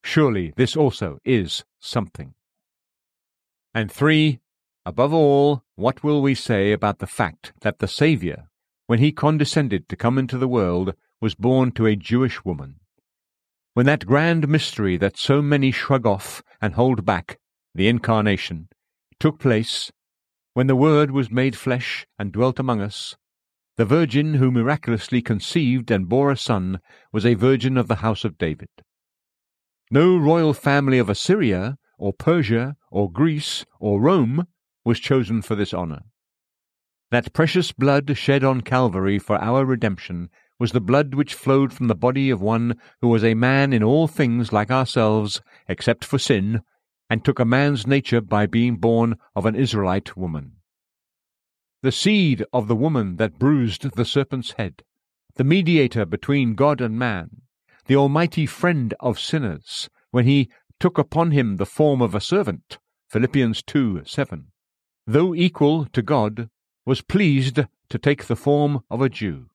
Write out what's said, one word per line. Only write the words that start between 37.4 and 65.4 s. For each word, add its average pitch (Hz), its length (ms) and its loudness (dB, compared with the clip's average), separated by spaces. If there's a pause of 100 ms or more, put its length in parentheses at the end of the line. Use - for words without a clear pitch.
blood 139 440 0
shed 139 260 2
on 131 200 0
Calvary 101 560 0
for 104 180 -2
our 131 300 0
redemption 98 640 -4 (280)
was 120 140 -2
the 123 80 0
blood 131 340 0
which 143 200 -2
flowed 135 400 0
from 123 140 -2
the 110 60 2
body 131 360 0
of 104 100 0
one 113 380 -2 (240)
who 123 60 2
was 113 140 4
a 110 120 4
man 135 400 2
in 107 80 2
all 147 240 4
things 120 460 0
like 104 180 0
ourselves, 110 720 0 (260)
except - 380 -2
for 139 120 -2
sin, 110 440 0 (460)
and 113 160 -2
took - 160 0
a 123 40 4
man's 131 420 2
nature 131 340 2
by 104 260 0
being 117 300 0
born 117 400 0 (180)
of 95 100 -4
an 110 120 0
Israelite 101 600 -2
woman. 78 360 -8 (1300)
The 131 80 0
seed 170 640 2
of 110 160 -2
the 113 80 2
woman 117 400 -2
that 110 220 -4
bruised 131 580 -2
the 120 80 0
serpent's 135 480 -4
head, - 320 -10 (500)
the 131 100 0
mediator 151 640 2
between 117 480 -2
God 139 260 0
and 113 180 -4
man, 104 440 -6 (440)
the 135 100 4
almighty 147 500 2
friend 143 540 -2
of 123 180 -2
sinners, - 720 -6 (200)
when 120 140 2
he 139 240 4 (300)
took 175 200 0
upon 160 340 0
him 117 240 0
the 95 100 -4
form 143 340 0
of 104 140 0
a 104 60 -2
servant, 165 580 -4 (300)
Philippians 117 540 0
two 107 420 -2
seven, - 420 -8 (600)
though 160 280 2
equal 156 520 2